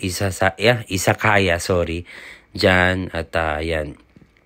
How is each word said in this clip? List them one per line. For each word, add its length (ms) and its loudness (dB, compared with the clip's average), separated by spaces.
isa 320 -2
sa, 240 0
yeah, 320 2
Isakaya, 720 2
sorry, 460 -2
dyan. 580 2
At, 240 -6
ah, 240 0
yan. 380 -4